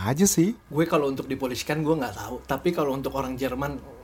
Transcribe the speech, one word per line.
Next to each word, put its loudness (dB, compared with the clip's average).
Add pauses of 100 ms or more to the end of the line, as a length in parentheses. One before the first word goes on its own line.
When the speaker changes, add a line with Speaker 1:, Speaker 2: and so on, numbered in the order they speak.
Speaker 1:
aja 4
sih. 6 (140)
Speaker 2:
Gue 2
kalau 2
untuk -4
dipolisikan -2
gue 2
nggak -2
tahu, -10
tapi 0
kalau 2
untuk -4
orang -2
Jerman, -2 (240)